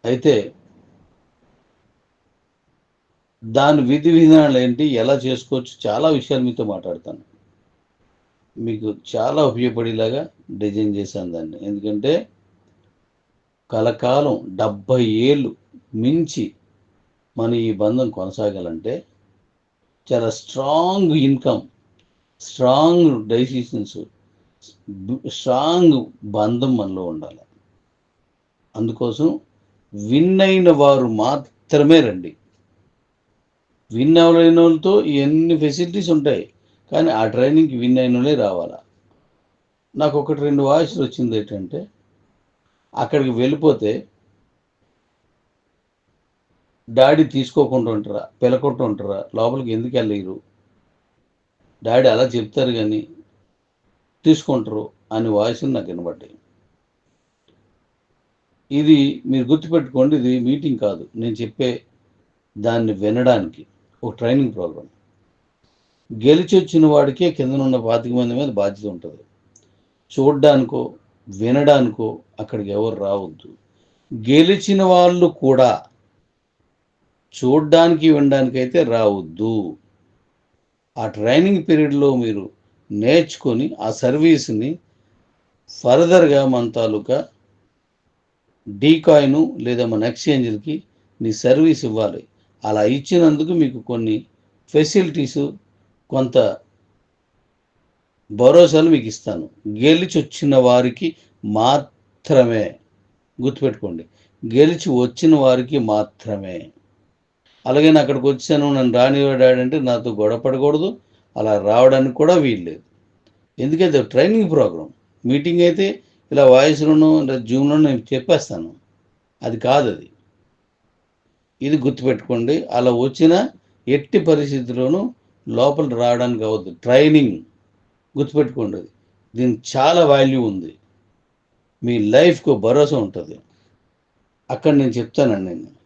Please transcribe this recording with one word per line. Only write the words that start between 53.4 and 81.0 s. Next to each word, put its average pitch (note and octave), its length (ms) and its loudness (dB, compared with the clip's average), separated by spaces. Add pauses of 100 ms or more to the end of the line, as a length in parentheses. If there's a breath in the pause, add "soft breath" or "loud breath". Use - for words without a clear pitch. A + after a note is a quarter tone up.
తీసుకుంటారు A2+ 580 -2 (320)
అని A2+ 220 -2
వాయిస్‌లు A#2+ 380 -4
నాకు F2+ 160 -8
వినబడ్డాయి. E2+ 440 -12 (2500)
ఇది D3+ 180 6 (340)
మీరు B2+ 200 0
గుర్తుపెట్టుకోండి, D3+ 680 0
ఇది B2 140 0 (160)
మీటింగ్ C#3 360 -4
కాదు, F#2 200 -6 (160)
నేను A2+ 200 -6
చెప్పే A#2+ 300 -4 (960)
దాన్ని A2+ 340 -2
వినడానికి A2 600 -2 (400)
ఒక G#2+ 160 -8
ట్రైనింగ్ A#2+ 360 -2
ప్రోగ్రామ్. D#2 340 -10 (1300)
గెలిచి E3+ 340 4
వచ్చిన E3 340 2
వాడికే C#3+ 340 0 (120)
కిందనున్న C3 480 -2
పాతిక A#2+ 320 -2
మంది A#2+ 200 -4
మీద C#3 120 -4 (100)
బాధ్యత G2+ 320 -6
ఉంటుంది. D#2+ 300 -18 (920)
చూడ్డానికో C3+ 680 2 (580)
వినడానికో B2 680 2 (360)
అక్కడికి G#2 340 -10
ఎవరు G#2+ 200 -4 (100)
రావద్దు. F#2+ 420 -8 (840)
గెలిచిన F#3+ 520 2 (100)
వాళ్ళు F3+ 340 4 (160)
కూడా C3 280 4 (1700)
చూడ్డానికి D#3 680 4 (100)
వినడానికైతే C3 640 0 (160)
రావద్దు. G#2 640 -2 (1500)